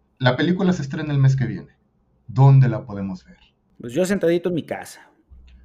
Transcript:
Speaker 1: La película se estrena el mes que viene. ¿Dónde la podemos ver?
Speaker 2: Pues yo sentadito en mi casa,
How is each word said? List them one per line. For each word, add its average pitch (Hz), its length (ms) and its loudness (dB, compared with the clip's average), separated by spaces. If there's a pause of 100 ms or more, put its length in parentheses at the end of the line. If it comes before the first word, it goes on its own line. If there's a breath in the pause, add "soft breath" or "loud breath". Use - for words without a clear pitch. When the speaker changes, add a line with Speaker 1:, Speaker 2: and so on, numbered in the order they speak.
(180)
Speaker 1:
La 127 200 0
película 180 360 0
se - 80 -6
estrena 151 320 -8
el 139 60 0
mes 135 160 4
que 127 100 -2
viene. 90 320 -10 (500)
¿Dónde 131 420 6
la 107 160 -6
podemos 98 400 -10
ver? - 120 -20 (420)
Speaker 2:
Pues 120 140 -14
yo 175 120 0
sentadito 175 440 0
en 180 60 -4
mi 143 80 -4
casa, - 460 -14 (560)